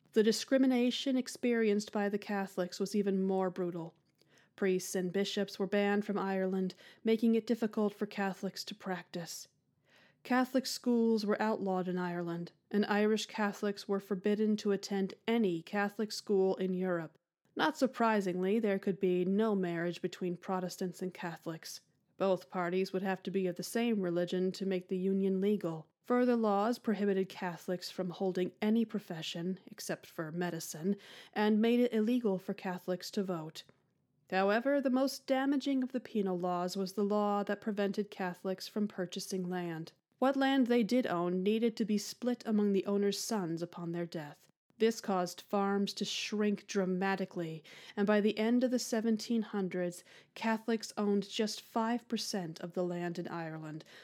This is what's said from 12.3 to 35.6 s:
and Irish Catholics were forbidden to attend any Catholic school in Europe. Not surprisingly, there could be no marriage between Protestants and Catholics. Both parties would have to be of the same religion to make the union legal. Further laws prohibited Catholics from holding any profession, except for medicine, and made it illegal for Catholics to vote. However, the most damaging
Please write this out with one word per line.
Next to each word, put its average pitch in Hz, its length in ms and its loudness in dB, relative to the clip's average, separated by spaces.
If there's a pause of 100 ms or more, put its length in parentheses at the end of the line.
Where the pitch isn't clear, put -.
and 208 140 2
Irish 214 400 2
Catholics 202 640 -4
were 196 100 0
forbidden 208 600 0
to 208 140 0
attend 196 420 -2 (120)
any 202 360 2
Catholic 202 500 -2
school 190 440 2
in 185 180 -2
Europe. 175 420 -2 (400)
Not 302 220 0
surprisingly, 208 800 2
there 202 200 2
could 196 220 -2
be 180 240 2
no 208 300 2
marriage 170 480 -2
between 180 340 -4
Protestants 185 640 -4
and 185 140 -6
Catholics. - 640 -10 (380)
Both 185 320 0
parties 185 420 -2
would 190 120 -2
have 190 180 -2
to 190 80 -6
be 185 160 0
of 175 80 -2
the 175 80 -8
same 233 380 0
religion 180 500 0
to 185 160 -6
make 180 220 -2
the 190 80 -2
union 190 440 2
legal. 185 460 0 (180)
Further 247 300 2
laws 220 420 2
prohibited 190 520 0
Catholics 180 640 -6
from 185 180 -4
holding 185 400 -2 (100)
any 220 240 2
profession, 180 760 -6 (100)
except - 340 -10
for 156 280 -8
medicine, 175 640 -4 (360)
and 214 300 4
made 240 160 4
it 240 140 4
illegal 220 440 2
for 185 180 -4
Catholics 180 580 -6
to 208 100 -2
vote. 165 400 -6 (720)
However, 226 480 4
the 262 100 2
most 262 380 0
damaging 269 560 2